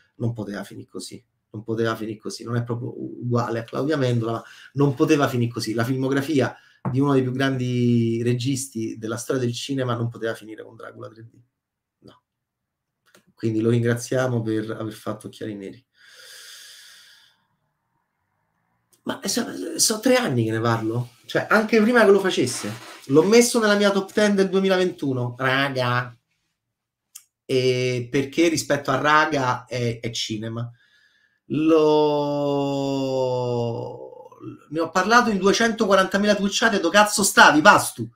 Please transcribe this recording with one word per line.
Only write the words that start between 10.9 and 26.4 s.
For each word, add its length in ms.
tre 140
D. 160
No. 240
Quindi 260
lo 80
ringraziamo 720
per 300
aver 220
fatto 340
Occhiali 260
Neri. 320
Ma, 160
eh, 80
so, 180
so 220
tre 160
anni 300
che 60
ne 80
parlo, 500
cioè 200
anche 320
prima 240
che 60
lo 100
facesse. 720
L'ho 120
messo 380
nella 160
mia 160
top 200
ten 220
del 160
duemilaventuno, 880
raga. 800